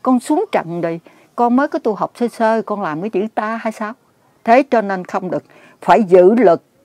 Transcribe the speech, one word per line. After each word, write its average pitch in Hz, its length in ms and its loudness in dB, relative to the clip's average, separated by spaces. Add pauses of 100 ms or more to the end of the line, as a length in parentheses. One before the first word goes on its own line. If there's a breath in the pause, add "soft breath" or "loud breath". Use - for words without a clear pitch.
Con 254 180 0
xuống 311 320 -2
trần 170 280 -6
rồi, 165 200 -6 (360 soft breath)
con 240 200 0
mới 285 120 0
có 330 100 -8
tu 220 160 -4
học - 200 -6
sơ 240 140 -4
sơ, 220 340 -2
con 208 200 -8
làm 156 180 -6
cái 208 100 -8
chữ 196 240 -4
ta 226 220 -6
hay 226 160 -8
sao? 214 200 -10 (520)
Thế 240 180 4
cho 254 180 -2
nên 196 240 -6
không 185 260 -8
được. 147 140 -6 (380 soft breath)
Phải 185 200 4
giữ 185 320 6
luật, 190 280 4 (220)